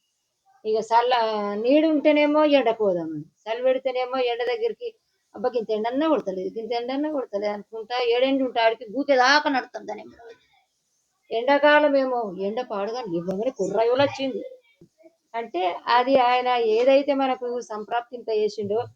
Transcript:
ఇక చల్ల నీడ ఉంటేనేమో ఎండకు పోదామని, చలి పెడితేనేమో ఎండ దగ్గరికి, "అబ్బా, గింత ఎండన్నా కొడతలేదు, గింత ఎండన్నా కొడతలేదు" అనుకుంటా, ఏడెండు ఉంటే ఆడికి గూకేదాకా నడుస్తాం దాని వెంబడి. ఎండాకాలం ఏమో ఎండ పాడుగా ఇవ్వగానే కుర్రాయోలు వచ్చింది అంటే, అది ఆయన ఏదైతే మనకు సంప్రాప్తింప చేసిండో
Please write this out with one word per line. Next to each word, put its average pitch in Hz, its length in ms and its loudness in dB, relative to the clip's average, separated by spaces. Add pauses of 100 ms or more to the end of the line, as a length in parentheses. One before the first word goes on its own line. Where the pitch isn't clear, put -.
(640)
ఇక 220 200 0
చల్ల 240 280 2 (400)
నీడ 247 320 4
ఉంటేనేమో 294 600 4
ఎండకు 262 320 4
పోదామని, 165 480 -2 (140)
చలి 233 220 -6
పెడితేనేమో 254 560 0
ఎండ 240 260 0
దగ్గరికి, 233 440 -4 (480)
"అబ్బా, 226 140 -2
గింత 233 220 -4
ఎండన్నా 240 360 -2
కొడతలేదు, 190 420 -2 (100)
గింత 220 140 -8
ఎండన్నా 262 380 -4
కొడతలేదు" 208 420 -4
అనుకుంటా, 220 500 -10
ఏడెండు 262 400 2
ఉంటే 240 180 -4
ఆడికి 226 300 0
గూకేదాకా 277 580 2
నడుస్తాం 240 380 -6
దాని 214 140 -10
వెంబడి. 233 340 -20 (960)
ఎండాకాలం 285 680 4
ఏమో 262 220 0 (200)
ఎండ 202 220 -4
పాడుగా 214 400 -6 (140)
ఇవ్వగానే 190 340 -4
కుర్రాయోలు 226 520 0
వచ్చింది 269 400 -2 (960)
అంటే, 233 260 -6 (260)
అది 247 320 4
ఆయన 247 280 2
ఏదైతే 247 680 4
మనకు 254 340 -2 (140)
సంప్రాప్తింప 226 680 -8
చేసిండో 214 500 -2 (160)